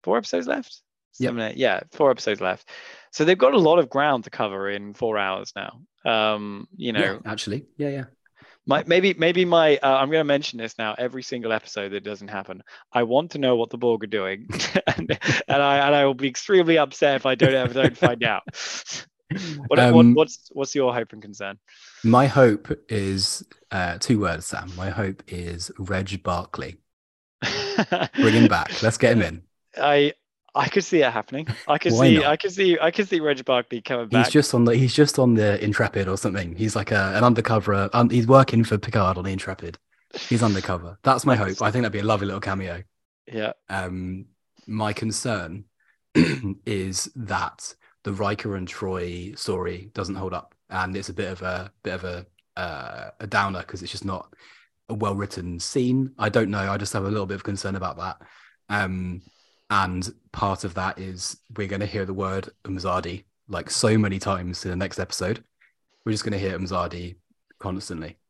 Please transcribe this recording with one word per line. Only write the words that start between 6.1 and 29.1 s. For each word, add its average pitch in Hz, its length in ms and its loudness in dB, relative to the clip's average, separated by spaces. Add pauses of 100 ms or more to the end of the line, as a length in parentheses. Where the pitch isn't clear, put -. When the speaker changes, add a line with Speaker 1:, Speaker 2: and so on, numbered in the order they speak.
Speaker 1:
you 131 200 -6
Speaker 2:
Yeah, 98 180 0
Speaker 1:
know, - 120 -10
Speaker 2:
actually. 107 420 -8 (100)
Yeah, 143 120 -4
yeah. 135 160 -8 (600)
Speaker 1:
my, 147 220 2
maybe, 185 260 4
maybe 175 320 2
my, 160 320 6
uh, 135 200 2
I'm 135 120 2
gonna 160 140 2
mention 143 340 0
this 113 200 -10
now 110 200 -4
every 123 240 -6
single 117 320 -4
episode 104 360 -6
that 98 140 -6
doesn't 101 260 -10
happen. 98 340 -12 (280)
I 120 120 2
want 135 280 0
to - 60 -10
know 131 180 4
what 113 140 0
the - 80 -10
Borg 117 260 0
are 107 40 -10
doing, 101 400 -4 (220)
<laughs> - 280 0
and, 165 140 -6 (360)
and 139 140 2
I, 139 240 4
and 147 100 4
I 143 100 4
will 139 100 4
be 135 140 -4
extremely 165 480 4
upset 143 400 2
if 127 80 -6
I 131 100 2
don't 131 180 4
ever, 127 200 0
don't 131 240 2
find 123 260 2
out. 107 260 0
<laughs> - 580 -12 (600)
What, 139 120 6 (100)
what, 120 160 12
Speaker 2:
Um, 120 80 10
Speaker 1:
what's, 151 380 2
what's 139 240 -6
your 127 180 2
hope 117 180 -4
and 110 100 -18
concern? 101 360 -12 (460)
Speaker 2:
My 123 240 6
hope 123 440 4 (160)
is, 98 560 -4 (280)
uh, 90 260 -4
two 110 220 2
words, 85 260 -2
Sam. 92 300 -10
My 92 160 -6
hope 95 360 -6
is 85 520 -10
Reg 95 420 -6
Barkley. 87 560 -6 (640)
Speaker 1:
<laughs> - 800 -2
Speaker 2:
Bring 113 140 6
him 117 120 8
back. - 360 0
Let's 110 140 2
get 117 160 4